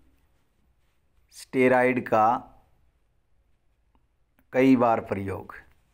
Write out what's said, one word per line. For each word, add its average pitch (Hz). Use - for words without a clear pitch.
स्टेरॉइड 127
का 113
कई 131
बार 117
प्रयोग 95